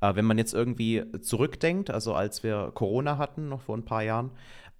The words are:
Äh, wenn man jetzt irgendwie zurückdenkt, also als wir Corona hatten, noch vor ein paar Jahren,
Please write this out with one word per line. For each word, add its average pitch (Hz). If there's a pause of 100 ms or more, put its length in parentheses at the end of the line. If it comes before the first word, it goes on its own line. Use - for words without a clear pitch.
Äh, 101
wenn 107
man 113
jetzt 110
irgendwie 117 (160)
zurückdenkt, 165
also 110
als 98
wir 104
Corona 131
hatten, 147
noch 135
vor 110
ein 113
paar 110
Jahren, 113 (500)